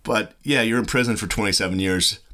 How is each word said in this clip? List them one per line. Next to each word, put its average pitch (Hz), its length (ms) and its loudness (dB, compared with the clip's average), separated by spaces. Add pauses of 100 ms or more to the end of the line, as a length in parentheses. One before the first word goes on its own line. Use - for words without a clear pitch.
But 107 300 -2 (100)
yeah, 139 200 2
you're 113 160 2
in 113 80 0
prison 120 300 0
for 101 100 -6
twenty-seven 95 520 0
years. 92 420 0 (140)